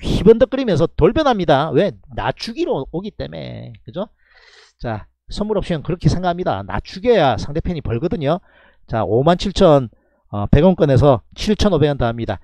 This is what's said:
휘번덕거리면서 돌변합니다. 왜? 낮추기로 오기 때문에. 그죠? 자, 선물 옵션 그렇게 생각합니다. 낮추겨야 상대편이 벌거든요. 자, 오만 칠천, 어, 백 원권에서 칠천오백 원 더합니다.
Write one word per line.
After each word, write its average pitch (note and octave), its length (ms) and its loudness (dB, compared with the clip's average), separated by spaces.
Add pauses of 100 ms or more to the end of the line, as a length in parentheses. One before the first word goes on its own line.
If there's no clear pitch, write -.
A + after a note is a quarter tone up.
휘번덕거리면서 A3+ 840 4 (100)
돌변합니다. F3+ 760 2
왜? D#3+ 220 2 (220)
낮추기로 G3+ 760 -6
오기 F#3+ 200 -8
때문에. B2 640 -12 (100)
그죠? E3 220 -10 (720)
자, A2+ 280 -8 (220)
선물 G#3 300 -4
옵션 D#3 240 -4
그렇게 E3 260 -4
생각합니다. F3 540 -2
낮추겨야 C#3+ 760 0
상대편이 D3+ 460 -6
벌거든요. D#3+ 580 -4 (460)
자, A2 180 -4
오만 C3 320 2
칠천, D#3+ 540 2 (380)
어, G2+ 180 -6
백 D3 180 6
원권에서 C#3+ 580 4 (120)
칠천오백 F#3 540 0
원 C#3+ 100 -2
더합니다. A#2 460 -4